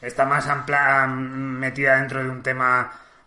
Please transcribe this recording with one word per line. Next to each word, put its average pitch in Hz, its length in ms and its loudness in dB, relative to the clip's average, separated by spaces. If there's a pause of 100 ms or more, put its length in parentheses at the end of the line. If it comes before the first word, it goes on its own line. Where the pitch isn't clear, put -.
está 123 240 0
más 139 220 0
ampla, 139 600 2
metida 131 880 0
dentro 135 260 -2
de 131 80 -4
un 127 120 -10
tema 127 500 0 (340)